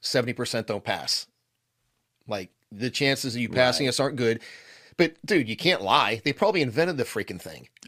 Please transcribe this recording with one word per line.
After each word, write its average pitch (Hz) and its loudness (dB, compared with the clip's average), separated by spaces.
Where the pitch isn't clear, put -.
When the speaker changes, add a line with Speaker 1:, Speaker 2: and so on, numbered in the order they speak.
Speaker 1:
seventy 123 -2
percent 117 -4
don't 104 -4
pass. 87 -4
Like, 98 -6
the 110 -6
chances 135 0
of 120 -4
you 117 -2
passing 127 4
Speaker 2:
Right. - 2
Speaker 1:
this 123 -2
aren't 139 -2
good. 113 0
But, 165 2
dude, 147 2
you 110 -6
can't 170 2
lie. 110 4
They 147 0
probably 196 2
invented 143 0
the 120 0
freaking 98 -8
thing. 78 -18